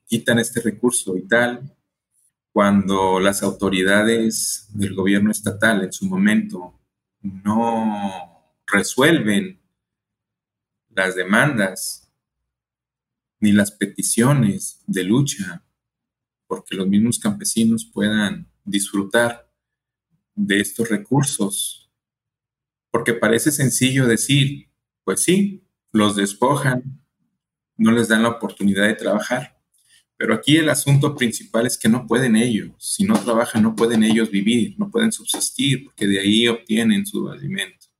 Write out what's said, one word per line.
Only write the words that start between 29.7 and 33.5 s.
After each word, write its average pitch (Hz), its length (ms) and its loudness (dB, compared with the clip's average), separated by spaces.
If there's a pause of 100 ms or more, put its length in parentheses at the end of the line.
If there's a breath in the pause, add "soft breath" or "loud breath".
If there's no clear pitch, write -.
Pero 107 180 0
aquí 143 220 2
el 156 140 2
asunto 139 440 2
principal 117 520 -2
es 123 100 -4
que 113 140 0
no 117 160 0
pueden 120 280 2
ellos, 110 440 0
si - 260 -4
no 107 180 2
trabajan, 117 400 0